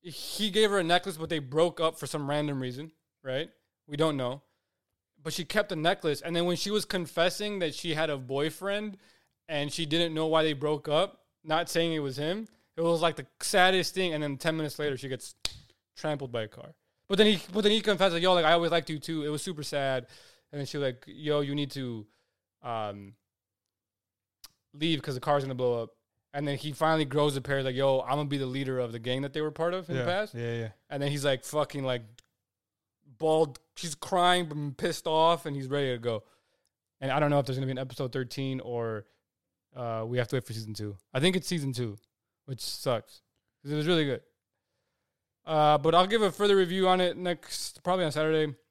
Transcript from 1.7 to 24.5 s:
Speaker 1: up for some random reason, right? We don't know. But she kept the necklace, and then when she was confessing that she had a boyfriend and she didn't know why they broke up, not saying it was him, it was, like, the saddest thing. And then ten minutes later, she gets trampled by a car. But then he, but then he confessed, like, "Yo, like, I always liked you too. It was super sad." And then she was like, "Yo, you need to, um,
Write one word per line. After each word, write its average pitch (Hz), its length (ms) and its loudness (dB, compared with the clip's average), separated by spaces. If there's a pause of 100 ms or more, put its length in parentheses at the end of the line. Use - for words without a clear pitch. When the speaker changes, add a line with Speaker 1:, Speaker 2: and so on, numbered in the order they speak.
Speaker 1:
up 160 180 2
for 143 80 -8
some 147 220 -4
random 147 320 -2
reason, 131 320 -8 (300)
right? 139 280 -6 (360)
We 147 100 -8
don't 156 200 4
know. 127 260 -2 (800)
But 160 120 -8
she - 100 -4
kept 208 240 0
the 175 80 -4
necklace, 160 460 0
and 165 120 -6
then 170 120 2
when 175 100 0
she 202 140 -4
was 208 160 0
confessing 185 720 -2
that 160 160 -2
she 165 200 -4
had 156 140 0
a 147 80 -2
boyfriend 160 800 -4 (520)
and 147 220 -2
she 165 140 -4
didn't 160 300 0
know 160 120 0
why 160 160 4
they 156 120 2
broke 151 340 -4
up, 170 360 0 (200)
not 156 240 0
saying 165 240 0
it 156 60 -2
was 139 200 -4
him, 190 280 -4 (300)
it 160 60 -8
was, 170 200 2
like, 165 140 2
the 139 100 -12 (160)
saddest 185 520 4
thing. 180 200 -2
And 151 80 -2
then 139 160 -4
ten 160 180 0
minutes 151 220 -4
later, 147 180 -2
she 131 120 -10
gets - 260 -10 (640)
trampled 139 360 -6
by 113 100 -4
a 107 60 -8
car. - 260 -18 (340)
But 196 100 2
then 214 80 8
he, 202 140 4 (120)
but 214 100 0
then 208 100 4
he 220 100 2
confessed, 196 320 2
like, 170 80 0
"Yo, 185 100 4
like, 170 140 6
I 160 60 8
always 170 180 4
liked 170 180 2
you 156 100 -6
too. 156 260 -6
It 147 40 -4
was 151 140 -4
super 151 200 -8
sad." 135 440 -2 (460)
And 147 60 -8
then 143 80 -6
she 147 120 -8
was 143 80 -2
like, 120 200 -6
"Yo, 147 340 -2
you 143 140 -2
need 143 180 -2
to, 120 340 -8 (560)
um, 107 520 -8 (1600)